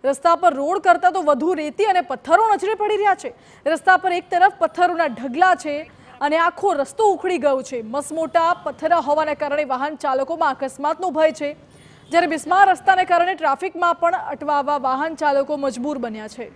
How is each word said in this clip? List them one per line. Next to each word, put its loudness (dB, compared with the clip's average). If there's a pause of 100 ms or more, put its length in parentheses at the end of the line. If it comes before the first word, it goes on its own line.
રસ્તા 2
પર 4
રોડ -2
કરતાં 4
તો -2
વધુ 2
રેતી -2
અને 2
પથ્થરો 2
નજરે 0
પડી -2
રહ્યા 0
છે. -10 (360)
રસ્તા 4
પર 0
એક -4
તરફ 4
પથ્થરોના 0
ઢગલા 0
છે -6 (440)
અને 0
આખો 0
રસ્તો 0
ઉખડી -2
ગયો 0
છે. -8
મસમોટા -2 (140)
પથ્થરા -2
હોવાને 0
કારણે -4
વાહન -4
ચાલકોમાં -2
અકસ્માતનો -4
ભય 2
છે, -8 (600)
જ્યારે 2
બિસ્માર 4
રસ્તાને 2
કારણે 2
ટ્રાફિકમાં -2
પણ 0 (140)
અટવાવા -2
વાહન -4
ચાલકો 0
મજબૂર -6
બન્યા -10
છે. -16